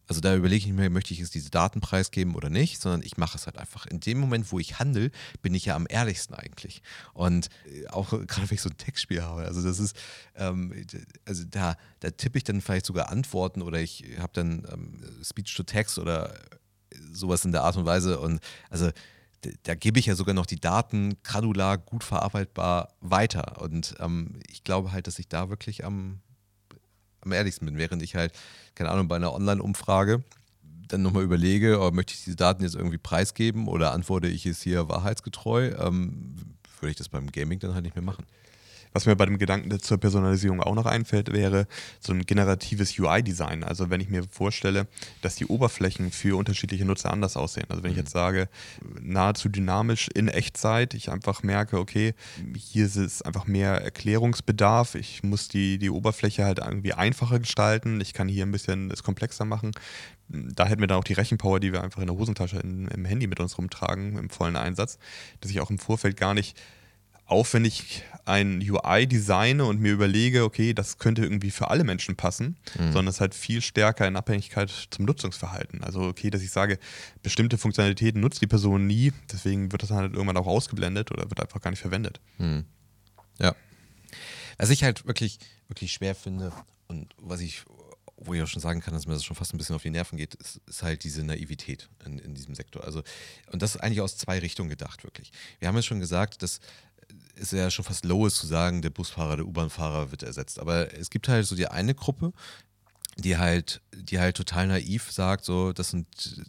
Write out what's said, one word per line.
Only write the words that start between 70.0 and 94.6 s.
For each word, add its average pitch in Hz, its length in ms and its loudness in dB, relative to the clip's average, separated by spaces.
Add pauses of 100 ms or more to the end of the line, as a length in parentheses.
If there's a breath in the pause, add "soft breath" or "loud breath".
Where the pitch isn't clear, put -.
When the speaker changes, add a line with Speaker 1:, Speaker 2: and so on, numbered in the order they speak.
Speaker 2:
okay, 113 300 4
das - 240 -2
könnte 113 260 4
irgendwie 98 280 0
für - 180 -2
alle 147 140 4
Menschen 95 320 0
passen, 117 420 -2 (200 loud breath)
Speaker 1:
Mhm. 82 160 4
Speaker 2:
sondern 95 140 4
es 92 120 -2
halt 95 160 2
viel 117 260 -2
stärker 107 460 4
in 95 80 0
Abhängigkeit 101 560 -2 (200)
zum 98 140 -2
Nutzungsverhalten. - 800 -4
Also, 92 200 -4
okay, 92 260 -2
dass 98 120 0
ich 95 100 -8
sage, 98 280 2 (420 loud breath)
bestimmte 117 360 2
Funktionalitäten 104 640 2
nutzt 131 200 2
die - 60 4
Person 98 400 4
nie, 120 240 4 (200)
deswegen 98 400 -2
wird 101 120 -2
das 101 80 -4
halt 98 220 0
irgendwann 95 240 0
auch 92 100 2
ausgeblendet 98 640 0
oder - 180 -4
wird - 120 -4
einfach - 180 -6
gar 87 120 -4
nicht 92 100 -6
verwendet. 92 400 -4 (160)
Speaker 1:
Mhm. 80 260 0 (760)
Ja. 90 160 4 (1040 loud breath)
Was 107 120 2
ich 139 140 4
halt 127 220 0
wirklich, 113 340 -2 (280 loud breath)
wirklich 92 240 -8
schwer 95 240 -4
finde 92 380 -8 (340)
und 80 300 -12
was 87 240 -10
ich, 82 220 -10 (520)
wo - 180 -8
ich 82 80 0
auch 78 60 -2
schon 80 140 -8
sagen 85 180 -4
kann, 80 140 -6
dass 78 120 -6
mir 78 80 -4
das 73 100 -4
schon - 120 -10
fast - 180 -6
ein 82 40 -6
bisschen 80 180 -4
auf 76 60 -6
die 87 80 -6
Nerven 82 280 -4
geht, 76 180 -10
ist, - 320 -18
ist - 160 -12
halt 80 200 -2
diese 76 200 -6
Naivität 76 640 -8 (160)
in, 69 140 -12
in - 160 -14
diesem 67 200 -12
Sektor. - 300 -14
Also, 78 160 -6 (500 loud breath)
und 87 100 -4
das 107 140 0
ist - 60 -10
eigentlich 107 180 0
aus 98 180 -2
zwei 92 220 -2
Richtungen 85 300 -4